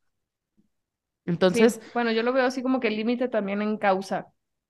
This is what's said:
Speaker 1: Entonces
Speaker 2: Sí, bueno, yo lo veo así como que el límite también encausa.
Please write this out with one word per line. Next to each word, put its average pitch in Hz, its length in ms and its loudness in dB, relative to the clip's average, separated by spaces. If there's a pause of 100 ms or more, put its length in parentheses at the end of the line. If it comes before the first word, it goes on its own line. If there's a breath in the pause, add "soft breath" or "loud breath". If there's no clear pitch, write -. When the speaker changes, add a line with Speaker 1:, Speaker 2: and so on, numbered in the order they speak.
(1300)
Speaker 1:
Entonces 190 540 4
Speaker 2:
Sí, - 20 -20 (100)
bueno, 233 200 0
yo 226 100 0
lo 247 100 0
veo 262 140 2
así 262 160 -4
como 262 180 0
que 233 80 0
el 214 80 -2
límite 240 320 -2
también 202 340 -2
encausa. 202 640 -2 (440)